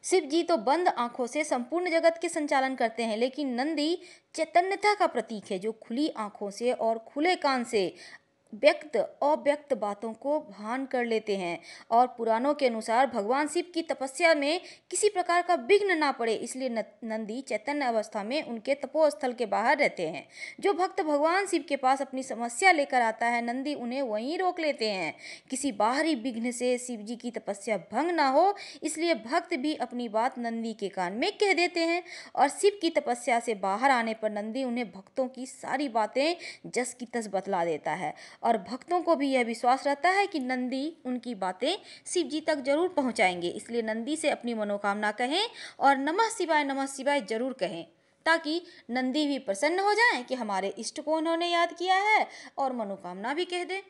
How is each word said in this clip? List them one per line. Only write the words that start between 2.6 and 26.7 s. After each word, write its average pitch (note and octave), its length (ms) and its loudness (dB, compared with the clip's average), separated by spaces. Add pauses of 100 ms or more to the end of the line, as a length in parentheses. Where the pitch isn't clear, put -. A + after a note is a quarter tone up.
करते A#3 280 -2
हैं, A3+ 140 -2
लेकिन C4 360 -2
नंदी D4+ 460 0 (340)
चैतन्यता F#4+ 640 2
का F4+ 120 2
प्रतीक A3 440 -4
है, F#3+ 80 -2
जो G#3+ 120 -4
खुली A#3+ 380 -4
आंखों G#3 420 -8
से A#3+ 220 -2
और A3+ 240 0
खुले D4+ 380 0
कान C4+ 280 0
से G3 320 0 (600)
व्यक्त D4 420 2 (260)
अव्यक्त C#4+ 500 2
बातों G#3 400 -4
को C#4+ 260 -2
भान A#3+ 460 -8
कर B3+ 200 -2
लेते G#3+ 320 0
हैं। E3+ 240 -4 (300)
और A#3+ 160 8
पुराणों A#3+ 460 0
के C#4+ 140 2
अनुसार A3+ 400 2
भगवान A#3+ 400 0
शिव E4+ 260 -2
की E4 80 -2
तपस्या D#4 540 2
में D4+ 260 0 (300)
किसी G4+ 180 4
प्रकार F4 320 2
का F4 140 2
विघ्न F#4 420 4
ना D4+ 140 2
पड़े, A3+ 220 0
इसलिए B3+ 360 -4
न-, A3 140 -2 (200)
नंदी A3 380 -6
चैतन्य C#4 440 -2
अवस्था A3 380 0
में C4 200 -2
उनके A#3+ 320 -2
तपोस्थल C#4+ 580 2
के A#3 120 -2
बाहर G#3+ 320 2
रहते A3+ 320 0
हैं। - 180 -10 (320)
जो G4 140 2
भक्त F#4 280 0
भगवान D#4+ 460 2
शिव D#4 220 0
के C#4 60 0
पास C4+ 260 2
अपनी C4 220 -6
समस्या A#3+ 480 2
लेकर C#4 300 4
आता A3+ 240 0
है, A#3+ 160 0
नंदी C4 340 -4
उन्हें A#3+ 260 -4
वहीं A#3+ 360 -4
रोक F4+ 220 0
लेते C4 300 0
हैं। F3+ 280 -4 (320)
किसी C4+ 220 -2
बाहरी C4 440 2
विघ्न A#3 360 -4
से B3 260 0